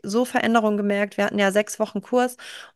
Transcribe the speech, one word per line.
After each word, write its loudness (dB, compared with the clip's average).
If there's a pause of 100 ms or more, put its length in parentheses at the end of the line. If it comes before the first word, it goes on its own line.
so 0
Veränderungen 2
gemerkt. -2
Wir 0
hatten -2
ja 4
sechs 0
Wochen -4
Kurs 0 (400)